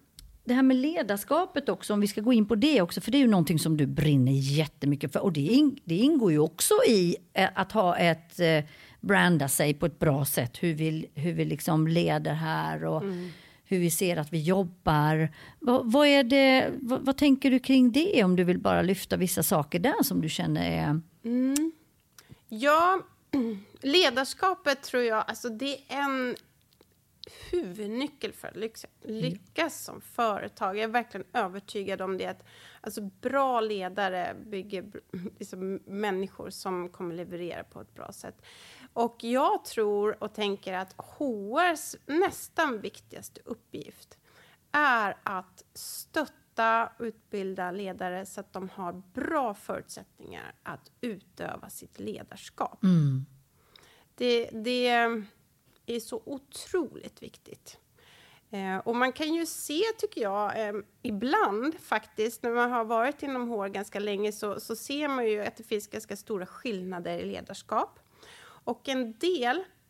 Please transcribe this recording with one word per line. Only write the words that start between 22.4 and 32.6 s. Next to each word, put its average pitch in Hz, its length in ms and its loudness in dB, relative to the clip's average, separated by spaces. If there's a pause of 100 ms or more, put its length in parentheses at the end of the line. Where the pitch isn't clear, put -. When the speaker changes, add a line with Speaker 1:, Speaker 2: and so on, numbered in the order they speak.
Speaker 2:
Ja, 311 500 2 (320)
<clears throat> 226 500 -4
ledarskapet 277 1000 2
tror 247 200 -2
jag, 220 240 0
alltså, 226 220 -8
det 254 240 -4
är 262 280 -10
en 262 340 -2 (1160)
huvudnyckel 220 840 -6
för - 140 -14
att - 80 -12
lyckas, 226 300 -10 (200)
Speaker 1:
Mm. 220 160 -6
Speaker 2:
lyckas - 640 -4
som - 180 -14
företag. 208 760 -4
Jag 214 60 -2
är 226 40 -2
verkligen 226 460 -4
övertygad 196 680 -6
om 190 160 -4
det, 185 80 -6
att, 185 180 -10 (380)